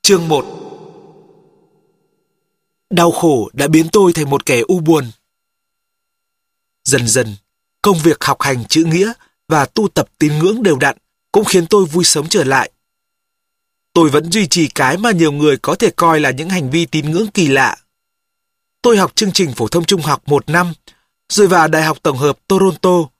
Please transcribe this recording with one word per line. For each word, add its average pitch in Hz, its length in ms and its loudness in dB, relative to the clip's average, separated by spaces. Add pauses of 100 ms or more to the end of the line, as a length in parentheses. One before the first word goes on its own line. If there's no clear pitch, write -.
Chương 175 260 0
một. 143 180 -2 (2500)
Đau 170 220 2
khổ 143 420 0
đã 143 140 -2
biến 160 220 2
tôi 190 240 4
thành 151 160 -4
một 139 160 -2
kẻ 123 220 0
u 185 120 0
buồn. 151 320 0 (1700)
Dần 127 240 0
dần, 110 280 -2 (460)
công 190 180 0
việc 156 240 0
học 143 180 -2
hành 127 240 -2
chữ 160 180 0
nghĩa 185 300 0 (340)
và 147 180 0
tu 208 220 -4
tập - 300 -4
tín 151 220 0
ngưỡng 214 240 0
đều 170 120 2
đặn 139 220 -2 (340)
cũng 208 140 2
khiến 175 200 2
tôi 196 200 2
vui 165 180 -2
sống 156 260 -2
trở 180 140 0
lại. 131 280 0 (1200)
Tôi 165 160 4
vẫn 160 220 -2
duy 196 160 0
trì 156 200 0
cái 139 300 -2
mà 226 140 0
nhiều 160 200 2
người 143 260 2
có - 180 -4
thể 208 200 0
coi 160 240 2
là 139 120 0
những 151 180 -8
hành 170 200 -4
vi 165 160 0
tín 151 260 -4
ngưỡng 202 160 -2
kỳ 180 200 0
lạ. 135 300 -2 (1040)
Tôi 233 160 4
học - 180 -2
chương 196 160 -2
trình 151 220 -2
phổ 113 140 -4
thông 170 180 -2
trung 180 160 0
học 143 240 -2
một 143 240 0
năm, 170 240 0 (560)
rồi 202 180 4
vào 165 200 4
Đại 156 160 0
học 156 200 -2
Tổng 143 140 -2
hợp 143 200 0 (100)
Toronto 180 640 0 (100)